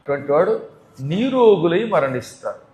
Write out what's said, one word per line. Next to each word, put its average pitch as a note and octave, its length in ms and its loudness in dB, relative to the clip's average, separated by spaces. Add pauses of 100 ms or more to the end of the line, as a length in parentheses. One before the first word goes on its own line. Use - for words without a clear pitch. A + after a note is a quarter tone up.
ఇటువంటి C#3+ 360 -6
వాడు F#3 180 2 (560)
నీరోగులై G#3 720 2 (140)
మరణిస్తారు. B2 680 -6 (120)